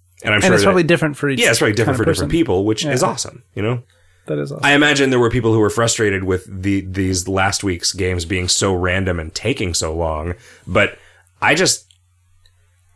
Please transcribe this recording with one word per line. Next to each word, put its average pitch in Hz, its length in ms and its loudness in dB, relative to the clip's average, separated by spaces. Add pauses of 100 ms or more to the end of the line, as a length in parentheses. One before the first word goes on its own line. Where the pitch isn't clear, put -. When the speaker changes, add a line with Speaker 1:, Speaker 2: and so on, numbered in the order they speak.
(220)
Speaker 1:
and 110 100 -2
I'm 104 40 4
Speaker 2:
And 139 80 2
Speaker 1:
sure 185 100 4
Speaker 2:
it's 190 80 4
Speaker 1:
that 202 40 4
Speaker 2:
probably 185 180 4
different 156 320 0
for 143 120 -2
each 135 120 0
Speaker 1:
Yeah, 226 100 4
it's 117 80 2
probably 123 140 2
different 117 240 0
Speaker 2:
kind 123 40 0
of 110 60 0
Speaker 1:
for - 60 4
different 120 180 -4
Speaker 2:
person. 165 80 2
Speaker 1:
people, 98 260 2
which 110 200 -2
Speaker 2:
Yeah. 147 80 -2
Speaker 1:
is 131 100 0
awesome, - 400 -4 (120)
you 101 80 -6
know? 120 200 -2 (440)
Speaker 2:
That 147 120 -6
is 143 140 -6
awesome. - 120 -4
Speaker 1:
I 143 100 4
imagine 143 360 4
there 123 80 4
were 117 120 4
people 113 220 0
who 113 60 4
were 104 120 2
frustrated 107 520 0
with 92 240 -2
the, 95 360 -4
these 92 440 -4
last 95 380 0
week's 90 280 -4
games 92 340 -4
being 90 200 -4
so 98 280 0
random 90 440 -2
and 80 160 -10
taking 107 400 -4
so 80 180 -4
long, 82 420 -4 (320)
but 98 300 0 (460)
I 135 140 2
just, - 360 -2 (1040)